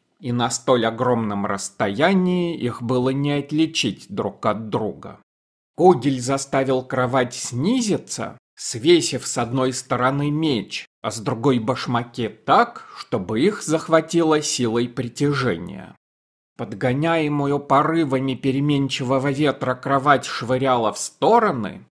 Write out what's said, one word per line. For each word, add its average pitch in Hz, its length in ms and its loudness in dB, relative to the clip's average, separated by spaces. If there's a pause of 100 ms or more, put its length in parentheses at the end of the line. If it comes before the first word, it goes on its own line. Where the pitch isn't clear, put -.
(200)
и 131 100 -8
на 120 200 0
столь 120 360 2
огромном 113 600 0
расстоянии 170 1080 0
их 117 260 -6
было 123 280 0
не 139 220 -2
отличить 151 760 -2
друг 110 380 -6
от 110 220 -2
друга. 98 500 -6 (560)
Кугель 139 460 4
заставил 131 640 0
кровать 127 500 0
снизиться, 190 1040 -2 (180)
свесив 143 680 0
с - 100 -6
одной 131 360 0
стороны 135 580 -2
меч, 147 560 -2 (160)
а 110 80 -4
с 113 80 -8
другой 120 400 0
башмаки 120 680 -2
так, - 580 0 (100)
чтобы 110 440 -4
их 202 220 0
захватило 160 800 2
силой 120 460 0
притяжения. 120 1080 -4 (600)
Подгоняемую 143 1000 0
порывами 139 760 2
переменчивого 135 1000 0
ветра 135 420 0
кровать 135 500 2
швыряла 123 680 0
в - 60 -10
стороны, 147 840 0 (140)